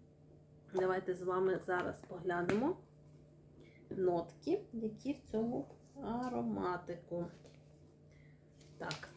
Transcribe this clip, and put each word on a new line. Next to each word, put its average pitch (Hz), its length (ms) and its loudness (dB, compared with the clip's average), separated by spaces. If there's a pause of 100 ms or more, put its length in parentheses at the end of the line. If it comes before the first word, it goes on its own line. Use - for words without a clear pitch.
(720)
Давайте 185 400 2
з 175 80 -4
вами 185 440 4
зараз 175 420 0
поглянемо 180 720 2 (1120)
нотки, 185 720 2 (120)
які 226 400 -2
в - 180 -10
цьому 233 360 0 (360)
ароматику. 196 1200 -2 (1500)
Так, - 400 -8